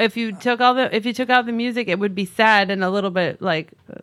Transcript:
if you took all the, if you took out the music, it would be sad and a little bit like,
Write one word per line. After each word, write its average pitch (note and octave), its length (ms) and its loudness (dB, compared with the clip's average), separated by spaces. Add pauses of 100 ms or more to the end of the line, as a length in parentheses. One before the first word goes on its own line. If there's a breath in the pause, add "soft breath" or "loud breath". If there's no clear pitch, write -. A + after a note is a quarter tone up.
if A3+ 140 -2
you A3+ 140 -4
took A#3+ 280 -2
all B3 140 4
the, B3+ 200 0
if G#3+ 120 -2
you A#3+ 80 -2
took B3+ 160 -4
out B3 160 4
the A#3 60 -4
music, A#3 360 -2
it F#3 100 0
would G3+ 160 -2
be F#3+ 120 -4
sad G#3 440 4
and F#3+ 140 -2
a F#3 60 0
little G3 180 0
bit F3+ 320 -2
like, D#3+ 320 -2 (300)